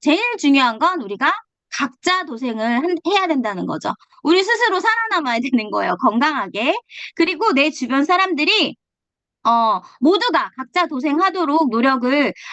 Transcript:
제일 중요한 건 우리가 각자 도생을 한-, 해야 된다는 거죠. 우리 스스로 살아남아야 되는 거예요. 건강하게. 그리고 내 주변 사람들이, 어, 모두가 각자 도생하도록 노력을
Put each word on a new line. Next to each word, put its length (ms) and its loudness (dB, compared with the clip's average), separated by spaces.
제일 200 2
중요한 400 4
건 240 2
우리가 300 -2
각자 480 -2
도생을 400 -6
한-, 120 0
해야 200 2
된다는 400 -2
거죠. 260 -4
우리 220 4
스스로 360 0
살아남아야 600 0
되는 300 -2
거예요. 320 -2
건강하게. 720 0
그리고 360 0
내 180 2
주변 340 -2
사람들이, 720 0
어, 360 2
모두가 560 2
각자 300 -2
도생하도록 840 0
노력을 640 0